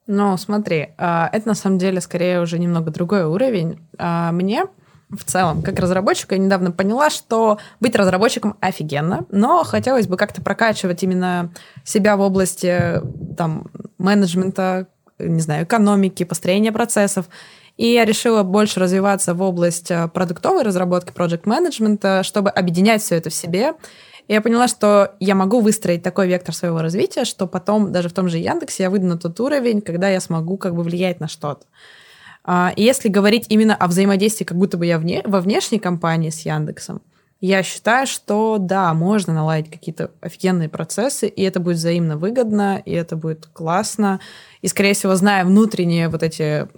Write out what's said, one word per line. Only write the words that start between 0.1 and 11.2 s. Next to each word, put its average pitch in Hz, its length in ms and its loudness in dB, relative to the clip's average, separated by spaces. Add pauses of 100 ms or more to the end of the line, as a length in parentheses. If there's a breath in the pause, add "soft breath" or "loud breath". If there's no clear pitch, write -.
смотри, 208 520 -2 (100)
а, 170 340 -2
это 220 160 -2
на 214 60 0
самом 190 240 0
деле 185 240 0
скорее 180 400 0
уже 170 160 -2
немного 170 320 0
другой 180 340 0
уровень. 170 540 0 (200)
А, 170 340 -2
мне 196 320 0 (460 soft breath)
в - 140 -14
целом, 170 380 0
как - 160 -4
разработчику, 185 560 0
я 190 60 2
недавно 190 320 2
поняла, 220 380 0
что 226 480 0 (220 loud breath)
быть 226 160 0
разработчиком 202 640 0
офигенно, 170 680 -2
но 269 340 4
хотелось 233 440 0
бы 180 80 -4
как-то 202 260 -4
прокачивать 196 640 -2
именно 180 480 -2 (320 loud breath)